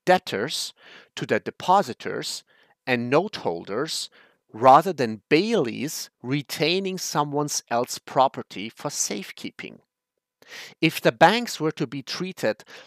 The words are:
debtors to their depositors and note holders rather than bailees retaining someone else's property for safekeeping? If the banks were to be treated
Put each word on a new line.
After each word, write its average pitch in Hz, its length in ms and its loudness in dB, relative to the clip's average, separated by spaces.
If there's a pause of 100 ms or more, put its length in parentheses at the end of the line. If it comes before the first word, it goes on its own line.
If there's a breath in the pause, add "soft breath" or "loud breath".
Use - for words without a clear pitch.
debtors 160 680 0 (420 loud breath)
to 143 100 -8
their 113 140 2
depositors - 1040 -2 (420 soft breath)
and 120 240 0
note 165 280 2
holders 98 720 -6 (440 soft breath)
rather 135 400 8
than 113 360 -4
bailees 151 800 0 (140)
retaining 160 760 -2
someone 147 520 -2 (200)
else's 120 300 -2
property - 680 -2
for - 200 -10
safekeeping? - 920 -8 (960 loud breath)
If - 220 2
the 160 100 4
banks 196 480 4
were 156 140 -2
to 151 120 -4
be 135 160 -8
treated 170 640 -4 (240 loud breath)